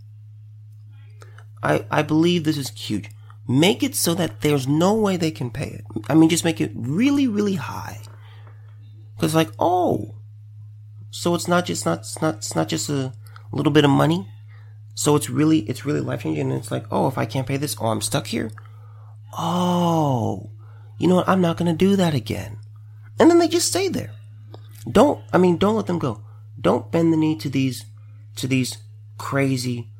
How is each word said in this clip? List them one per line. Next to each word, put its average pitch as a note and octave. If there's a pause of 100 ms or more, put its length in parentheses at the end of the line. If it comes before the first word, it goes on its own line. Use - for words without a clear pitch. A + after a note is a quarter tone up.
(1600)
I, D3+
I C#3+
believe D#3+
this D3+
is C3+
huge. - (380)
Make F3
it C4+
so -
that E3+
there's C#3+
no D#3+
way G3+
they E3
can B2
pay C#3
it. - (260)
I C#3+
mean, D#3+
just E3+
make D#3+
it C#3+
really, A#3+
really G#3
high. - (1160)
'Cause, D#3+
like, D#3+
oh, - (960)
so E3+
it's E3+
not F3
just, E3+
not, E3
it's -
not, D#3
it's -
not D#3+
just D#3+
a C3+ (380)
little C#3+
bit D3
of C#3+
money. D3+ (640)
So D3
it's C#3
really, D#3 (100)
it's -
really D3
life-changing. C3+
And C3+
it's -
like, B2+
"Oh, G3
if C3+
I B2+
can't C3
pay C#3
this, C#3+
oh, A2+
I'm A2
stuck -
here. A#3 (840)
Oh, E3 (480)
you -
know F3+
what? E3+
I'm F#3
not E3
gonna E3+
do F#3+
that F3
again." G2+ (600)
And D#4
then E4+
they E4+
just E4+
stay F#4+
there. - (800)
Don't, A#3+ (120)
I D3
mean, F3+
don't G3+
let G#3
them F3
go. B2 (360)
Don't -
bend E3
the D#3+
knee D#3
to D3
these, C3 (500)
to C3
these B2+ (400)
crazy B2+ (100)